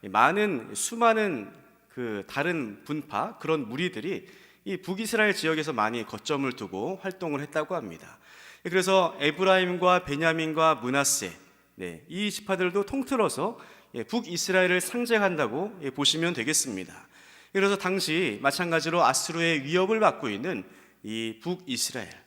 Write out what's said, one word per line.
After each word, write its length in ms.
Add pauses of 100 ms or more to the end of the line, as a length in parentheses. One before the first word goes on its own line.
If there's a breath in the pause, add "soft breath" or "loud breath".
이 60
많은, 640
수많은 760 (360)
그 400
다른 560
분파, 540
그런 300
무리들이 580 (380 loud breath)
이 140
북이스라엘 560
지역에서 400
많이 320
거점을 460
두고 500
활동을 400
했다고 320
합니다. 440 (460 loud breath)
예, 60
그래서 500
에브라임과 840
베냐민과 720
므낫세, 560 (420)
네, 340
이 220
지파들도 560
통틀어서, 720 (360 loud breath)
예, 100
북이스라엘을 760
상징한다고, 1040
예, 80
보시면 420
되겠습니다. 760 (440 loud breath)
그래서 240
당시 680
마찬가지로 640
아수르의 600
위협을 360
받고 300
있는 340 (380 loud breath)
이 400
북이스라엘 680 (160)